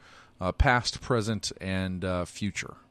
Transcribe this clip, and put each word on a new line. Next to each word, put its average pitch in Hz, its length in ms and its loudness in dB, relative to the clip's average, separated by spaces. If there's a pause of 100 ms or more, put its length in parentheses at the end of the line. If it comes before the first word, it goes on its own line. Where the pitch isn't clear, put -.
(420)
uh, 92 100 2
past, - 500 4
present, 113 500 0 (100)
and, 95 420 -2
uh, 90 220 0
future. - 500 -6 (160)